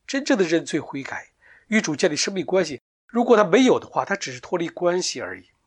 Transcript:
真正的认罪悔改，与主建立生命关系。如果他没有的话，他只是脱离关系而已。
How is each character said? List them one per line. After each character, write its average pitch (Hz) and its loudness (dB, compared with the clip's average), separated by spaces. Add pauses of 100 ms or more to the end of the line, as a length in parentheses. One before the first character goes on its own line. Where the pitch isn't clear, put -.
真 269 -4
正 285 2
的 190 2
认 156 0
罪 160 -4
悔 139 -8
改， - -12 (380)
与 214 2
主 151 -2
建 180 2
立 147 -2
生 202 -4
命 175 -4
关 185 0
系。 151 -6 (240)
如 233 -2
果 240 6
他 208 6
没 202 4
有 160 4
的 - -10
话， - -4
他 196 -4
只 147 -8
是 123 -14
脱 - -6
离 170 -4
关 175 -2
系 131 -6
而 92 -12
已。 - -20 (200)